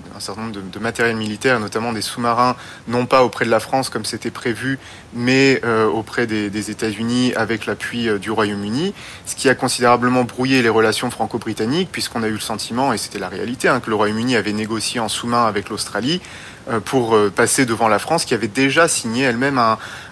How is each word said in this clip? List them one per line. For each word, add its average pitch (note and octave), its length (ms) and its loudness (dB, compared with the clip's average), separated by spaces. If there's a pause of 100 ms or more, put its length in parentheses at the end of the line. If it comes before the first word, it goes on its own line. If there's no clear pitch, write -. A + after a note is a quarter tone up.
(160)
un G#2 40 -16
certain G2+ 220 -10
nombre A2+ 120 -8
de, G2+ 80 -10
de F#2+ 160 -12
matériel A2+ 380 0
militaire, A2 440 0
notamment A2 320 -4
des G#2+ 120 -4
sous-marins, A#2+ 520 0 (320)
non B2 200 0
pas C3 160 6
auprès A#2+ 220 0
de A2+ 40 -2
la A2+ 100 4
France C3 300 -2
comme A2 160 -6
c'était A#2 240 -6
prévu, A#2+ 480 -4 (380)
mais, C3 480 4
euh, A2+ 240 4
auprès A2+ 400 -2
des, G#2+ 240 -2
des G#2 180 -4
États-Unis A2+ 640 0
avec A2 320 -2
l'appui, A2+ 440 -4
euh, G#2 100 0
du F#2+ 100 -6
Royaume-Uni, G#2+ 640 0 (320)
ce - 100 -8
qui - 140 2
a B2 60 6
considérablement B2 680 4
brouillé C3 380 2
les A2+ 80 4
relations A2 400 4
franco-britanniques, A2+ 840 -2
puisqu'on - 300 -6
a A2 60 -2
eu A2 60 -2
le G#2 60 -6
sentiment, A#2 540 -2
et G2+ 60 -2
c'était - 180 -8
la F#2+ 120 -6
réalité, G2 400 -2
hein, C3+ 100 4
que A#2 100 -6
le A2 60 2
Royaume-Uni A2 400 2
avait G#2 180 0
négocié G#2+ 460 -4
en A2 100 -2
sous-main A#2+ 380 2
avec G2+ 220 -2
l'Australie, A#2 520 -4 (480)
euh, A#2 100 0
pour, A2+ 360 2
euh, G#2 200 6
passer A#2+ 300 4
devant A2+ 220 2
la G#2+ 100 4
France, D#3+ 260 0
qui - 120 0
avait A2 120 -2
déjà C3+ 400 4
signé A#2+ 360 -2
elle-même C3+ 340 0
un, A2+ 220 4 (320)